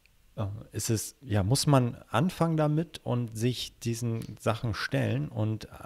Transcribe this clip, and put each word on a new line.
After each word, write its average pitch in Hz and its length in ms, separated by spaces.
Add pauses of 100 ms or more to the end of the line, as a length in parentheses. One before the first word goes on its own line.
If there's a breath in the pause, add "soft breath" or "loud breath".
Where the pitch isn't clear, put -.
(360)
äh, 104 100 (260)
ist - 180
es, - 320
ja, 107 200
muss 110 240
man 131 300 (140)
anfangen 165 460
damit 156 480
und 120 320
sich 117 440
diesen 113 580
Sachen 113 360
stellen 131 540
und, 110 380
äh, - 20 (180)